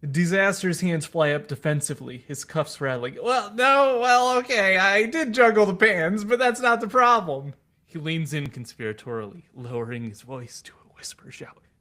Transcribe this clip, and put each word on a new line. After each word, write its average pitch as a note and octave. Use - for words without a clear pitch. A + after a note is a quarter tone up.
Disaster's F3+
hands E3+
fly D#3
up D3
defensively, C#3
his C#3
cuffs -
rattling. B2+
Well, A#3
no, C4
well, B3
okay, G#3+
I G3
did C4
juggle A3
the G3
pans, G3
but A#3+
that's B3
not B3
the A#3
problem. F#3+
He E3
leans D#3
in C#3+
conspiratorially, A2+
lowering A#2+
his A2
voice B2
to -
a -
whisper -
shout. -